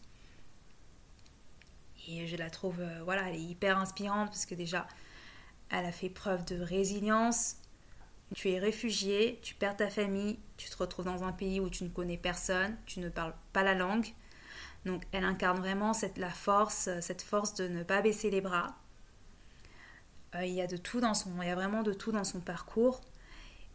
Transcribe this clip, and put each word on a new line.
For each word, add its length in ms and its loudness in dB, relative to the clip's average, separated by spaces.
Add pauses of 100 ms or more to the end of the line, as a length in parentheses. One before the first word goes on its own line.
(2000)
Et 200 -4
je 80 -4
la 140 -4
trouve, 300 -4
euh, 240 -4
voilà, 260 0
elle 60 -2
est 60 -4
hyper 380 2
inspirante 500 0
parce 160 -2
que 100 -6
déjà, 320 -2 (840)
elle 140 0
a 60 -2
fait 180 -4
preuve 360 -2
de 140 -4
résilience. 960 6 (800)
Tu 160 2
es 80 2
réfugiée, 840 2
tu 140 -10
perds 220 -2
ta 120 2
famille, 500 0 (180)
tu 120 -8
te 80 -8
retrouves 280 -4
dans 180 -2
un 100 -2
pays 260 -2
où 100 0
tu 140 -4
ne 60 -4
connais 280 -4
personne, 680 2
tu 140 -8
ne 100 -4
parles 240 -4 (180)
pas 120 4
la 100 6
langue. 400 2 (720)
Donc 260 -2
elle 140 0
incarne 340 2
vraiment 340 0
cette, 240 2
la 140 -4
force, 580 4 (120)
cette 200 -4
force 320 0
de 140 -2
ne 160 -4
pas 180 2
baisser 280 4
les 120 2
bras. 340 -2 (1600)
Euh, 120 -2
il 80 0
y 80 0
a 60 0
de 100 -4
tout 240 -2
dans 120 4
son, 160 6 (120)
il 60 0
y 40 2
a 40 2
vraiment 280 0
de 100 2
tout 180 -4
dans 120 2
son 160 2
parcours. 600 2 (720)